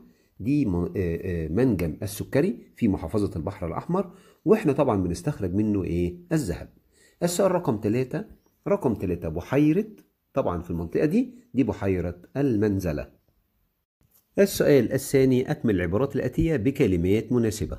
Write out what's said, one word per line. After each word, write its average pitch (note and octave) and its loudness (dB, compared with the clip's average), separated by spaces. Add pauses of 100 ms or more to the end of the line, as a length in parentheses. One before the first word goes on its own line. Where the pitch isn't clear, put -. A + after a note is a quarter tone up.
(400)
دي C3+ 0
من-، F2 0
آه، - -4
آه، E2+ -2
منجم F2 0
السكري D3+ -2 (180)
في A#2 0
محافظة F#2 -2
البحر E2 -8
الأحمر، E3+ -4 (340)
وإحنا E3+ 4
طبعًا B2 2
بنستخرج F2+ -4
منه G2+ 2
إيه؟ F2 -2 (160)
الذهب. B2+ -4 (540)
السؤال F3+ 2
رقم E3 0
تلاتة، B2+ -2 (440)
رقم D#3+ 0
تلاتة F2 -4
بحيرة، D3+ 2 (500)
طبعًا F#2 -2
في - -10
المنطقة E2+ -2
دي، A3 0 (200)
دي B2 2
بحيرة F#2+ -2 (200)
المنزلة. G2+ 0 (1300)
السؤال D3 4
الثاني، C3 2
أكمل A#2 0
العبارات F#2 0
الآتية D#3 0
بكلمات G#2+ 2
مناسبة. A2+ 0